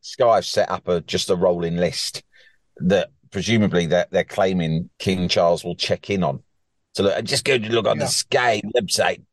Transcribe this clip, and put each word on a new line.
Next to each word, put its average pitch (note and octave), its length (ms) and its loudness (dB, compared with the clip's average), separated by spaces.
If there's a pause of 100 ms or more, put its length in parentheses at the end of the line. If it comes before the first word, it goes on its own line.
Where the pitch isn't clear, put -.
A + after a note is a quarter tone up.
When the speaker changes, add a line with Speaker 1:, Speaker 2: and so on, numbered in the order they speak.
Speaker 1:
Sky A#2 340 2
have F#2 100 0
set - 240 -2
up F2+ 180 -6
a, F2 140 2
just - 280 -4
a F#2 60 4
rolling F2 400 0
list - 460 -4 (560)
that F2+ 320 2 (200)
presumably F#2+ 560 0
they're, E2+ 240 2
they're F2+ 140 0
claiming F2+ 640 0 (100)
King F#2 300 -2
Charles F2 360 2
will F2 100 -6
check - 340 -4
in G2 140 0
on. C#2 200 -2 (520)
So G2+ 80 -2
look, G2 140 2
I'm A2+ 100 -4
just C3+ 180 -2
going B2+ 180 0
to G#2+ 60 -8
look A2+ 180 0
on A2+ 120 0
Speaker 2:
Yeah. C#3+ 80 -2
Speaker 1:
the B2+ 40 -4
Sky A#2+ 520 0 (120)
website G#2 480 -2 (100)